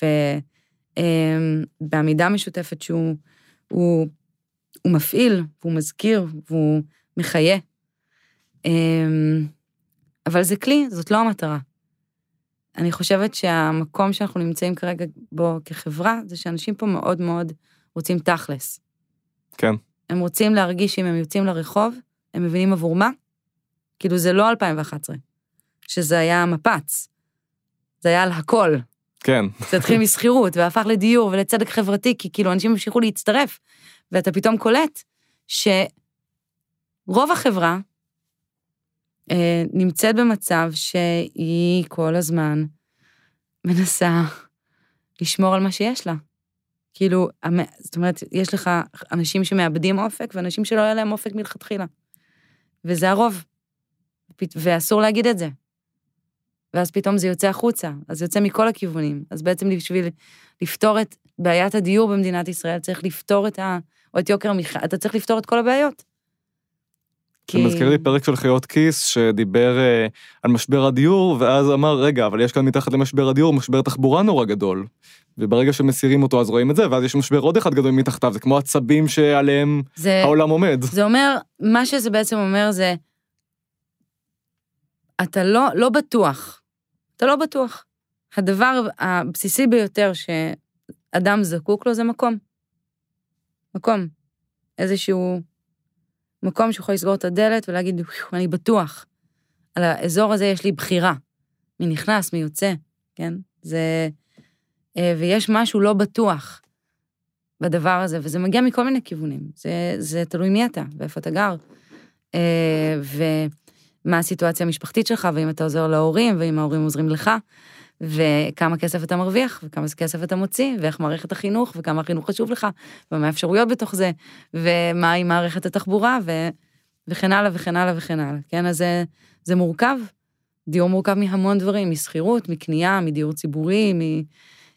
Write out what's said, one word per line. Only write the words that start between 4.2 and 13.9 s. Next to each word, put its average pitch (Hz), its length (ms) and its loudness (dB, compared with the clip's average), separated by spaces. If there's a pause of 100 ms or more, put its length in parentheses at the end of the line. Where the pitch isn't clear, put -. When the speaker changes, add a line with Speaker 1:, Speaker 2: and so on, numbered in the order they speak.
Speaker 1:
הוא 180 120 2
מפעיל, 185 500 2 (180)
והוא 170 120 -4
מזכיר, 190 520 0 (240)
והוא 156 320 2 (360)
מחיה. 170 400 2 (1080)
אמ, 160 840 2 (800)
אבל 175 160 2
זה 180 120 -2
כלי, 269 340 0
זאת 170 220 -6
לא 208 60 4
המטרה. 196 400 -2 (1200)
אני 170 140 -2
חושבת 196 420 0
שהמקום 165 800 -2